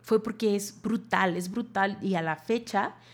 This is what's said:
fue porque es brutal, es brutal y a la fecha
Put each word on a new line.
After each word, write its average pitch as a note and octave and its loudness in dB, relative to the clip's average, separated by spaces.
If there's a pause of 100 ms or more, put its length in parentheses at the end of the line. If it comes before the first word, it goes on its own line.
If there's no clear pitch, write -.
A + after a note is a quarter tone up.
fue A3 4
porque A3 0
es - -8
brutal, F#3+ 0
es F3+ -4
brutal G3 -2
y F#3+ 0
a E3 0
la D#3+ 0
fecha A3+ -2 (180)